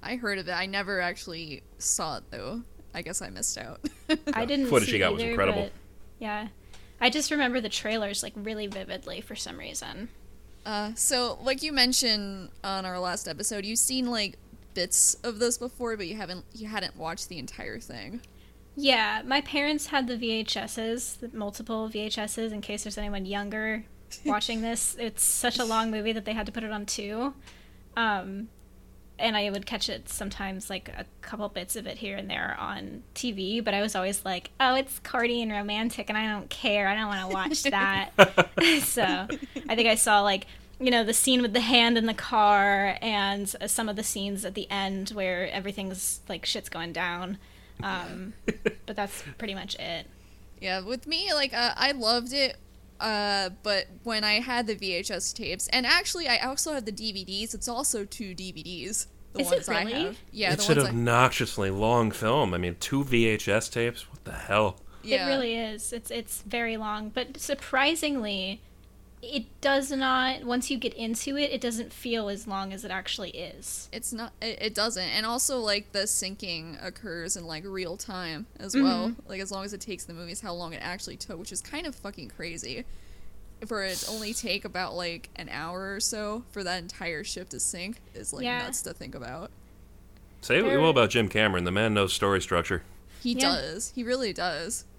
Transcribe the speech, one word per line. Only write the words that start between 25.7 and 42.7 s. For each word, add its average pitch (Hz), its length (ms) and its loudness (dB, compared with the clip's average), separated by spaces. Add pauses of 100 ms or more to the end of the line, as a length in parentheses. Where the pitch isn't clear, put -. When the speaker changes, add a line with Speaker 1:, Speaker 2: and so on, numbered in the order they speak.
Speaker 2:
movie 214 220 0
that 220 120 -2
they 214 100 -2
had 220 120 -2
to 220 60 -8
put 233 120 -4
it 214 60 -4
on 208 160 -4
two. 226 480 -2 (600)
Um, 202 520 0 (720)
and 220 160 2
I 208 140 2
would 196 160 -4
catch - 220 -2
it - 200 -6
sometimes, 190 640 -6
like, 185 200 -8
a - 140 -10 (180)
couple 208 260 -6
bits 185 260 -6
of 220 140 -8
it - 100 -8
here 196 180 -6
and 190 140 -6
there - 260 -2
on - 460 -8 (120)
T 247 180 -4
V, 196 280 -2
but 220 140 2
I 202 80 4
was 208 140 0
always 196 280 0
like, 185 260 -4 (100)
"Oh, 262 160 8
it's 269 240 0
corny 240 420 0
and 220 80 -2
romantic, 208 580 -2
and 214 80 0
I 220 120 2
don't 208 200 -2
care. 208 380 2
I 196 80 4
don't 214 140 0
wanna 190 200 -2
watch 196 340 0
Speaker 1:
<laughs> - 20 -2
Speaker 2:
that." 196 520 4
<laughs> 277 680 8
So, - 180 2 (640)
I 220 60 0
think 233 140 6
I 214 80 6
saw, 208 240 6
like, 196 260 2 (320)
you 254 140 4
know, 233 100 6
the 220 100 2
scene 254 300 6
with 233 100 2
the 240 80 4
hand 233 380 6
in 226 80 4
the 226 80 2
car 202 880 6